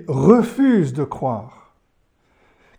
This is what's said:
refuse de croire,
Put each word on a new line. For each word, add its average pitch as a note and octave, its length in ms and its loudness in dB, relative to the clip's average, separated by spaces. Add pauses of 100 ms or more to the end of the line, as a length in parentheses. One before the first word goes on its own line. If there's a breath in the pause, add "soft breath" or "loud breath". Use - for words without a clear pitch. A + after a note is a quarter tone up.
refuse G#3 880 2
de C#3+ 100 -4
croire, B2 720 -10 (1040)